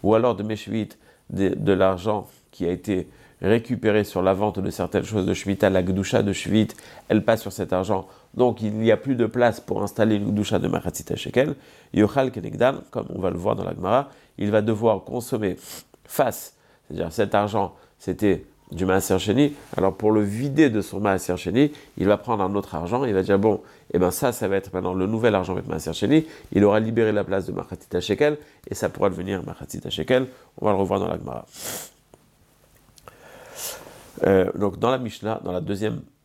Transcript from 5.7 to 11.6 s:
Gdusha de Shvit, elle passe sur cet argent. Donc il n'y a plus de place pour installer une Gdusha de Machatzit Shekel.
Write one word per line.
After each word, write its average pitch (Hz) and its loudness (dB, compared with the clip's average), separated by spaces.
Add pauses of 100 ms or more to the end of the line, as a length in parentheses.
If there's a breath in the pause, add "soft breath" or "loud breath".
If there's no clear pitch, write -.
Gdusha 95 0
de 101 0
Shvit, 107 2 (400 loud breath)
elle 107 2
passe 113 2
sur 98 -10
cet 90 -6
argent. 95 0 (280 loud breath)
Donc 120 2
il 104 -4
n'y 113 2
a 131 6
plus 135 -2
de 117 2
place 117 0
pour - -4
installer 107 2
une 104 -2
Gdusha 104 0
de 98 0
Machatzit 85 -4 (100)
Shekel. - 0 (380 loud breath)